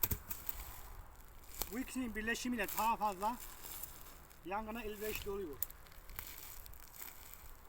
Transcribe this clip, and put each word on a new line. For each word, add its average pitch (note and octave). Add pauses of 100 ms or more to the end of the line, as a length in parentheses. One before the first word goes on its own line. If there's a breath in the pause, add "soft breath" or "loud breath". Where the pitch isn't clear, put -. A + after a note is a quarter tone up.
(1700)
Bu G#3+
ikisinin B3+
birleşimiyle A3+ (120)
daha G#3+
fazla G#3 (1080)
yangına G#3+
elverişli G#3+
oluyor. F#3+ (2000)